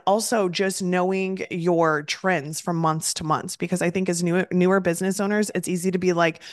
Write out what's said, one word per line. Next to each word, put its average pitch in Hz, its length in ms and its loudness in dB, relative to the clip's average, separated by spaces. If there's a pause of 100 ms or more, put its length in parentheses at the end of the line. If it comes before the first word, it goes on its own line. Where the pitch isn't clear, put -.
also 214 400 2
just 190 340 -2
knowing 190 680 0
your 165 520 2
trends 156 580 -2
from 175 160 -2
months 160 380 0
to - 80 -8
months, 156 340 -2
because 175 240 -4
I 170 80 2
think 185 180 -2
as 175 160 -2
new, 175 280 0
newer 180 280 4
business 185 400 -2
owners, 208 340 0
it's 180 140 -4
easy 180 240 -2
to 185 60 -2
be 180 160 2
like, 165 280 2 (120)